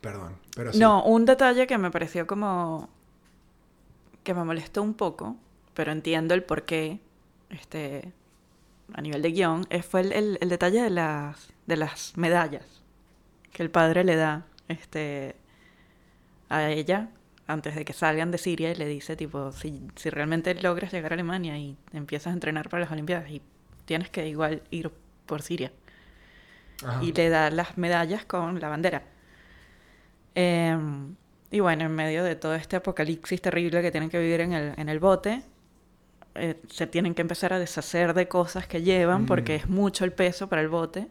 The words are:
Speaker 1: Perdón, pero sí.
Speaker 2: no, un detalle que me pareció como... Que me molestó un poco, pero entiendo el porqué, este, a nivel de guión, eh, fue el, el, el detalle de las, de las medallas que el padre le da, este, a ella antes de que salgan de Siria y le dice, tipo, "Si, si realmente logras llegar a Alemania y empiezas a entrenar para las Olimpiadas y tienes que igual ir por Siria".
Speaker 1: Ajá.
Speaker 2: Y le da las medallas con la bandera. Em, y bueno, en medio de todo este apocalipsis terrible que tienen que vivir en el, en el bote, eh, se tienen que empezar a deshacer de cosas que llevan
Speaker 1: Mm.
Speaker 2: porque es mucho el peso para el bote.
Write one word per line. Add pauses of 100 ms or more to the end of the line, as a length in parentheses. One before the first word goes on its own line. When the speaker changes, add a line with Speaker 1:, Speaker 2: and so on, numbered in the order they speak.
Speaker 1:
Perdón, (180)
pero
sí.
Speaker 2:
no,
un
detalle
que
me
pareció
como... (1300)
Que
me
molestó
un
poco, (380)
pero
entiendo
el
porqué, (500)
este, (800)
a
nivel
de
guión,
eh,
fue
el,
el,
el
detalle
de
las, (140)
de
las
medallas (880)
que
el
padre
le
da, (240)
este, (1160)
a
ella (400)
antes
de
que
salgan
de
Siria
y
le
dice,
tipo,
"Si, (160)
si
realmente
logras
llegar
a
Alemania
y (160)
empiezas
a
entrenar
para
las
Olimpiadas
y (460)
tienes
que
igual
ir (360)
por
Siria". (1120)
Speaker 1:
Ajá.
Speaker 2:
Y
le
da
las
medallas
con
la
bandera. (1300)
Em, (360)
y
bueno,
en
medio
de
todo
este
apocalipsis
terrible
que
tienen
que
vivir
en
el,
en
el
bote, (920)
eh,
se
tienen
que
empezar
a
deshacer
de
cosas
que
llevan
Speaker 1:
Mm.
Speaker 2:
porque
es
mucho
el
peso
para
el
bote.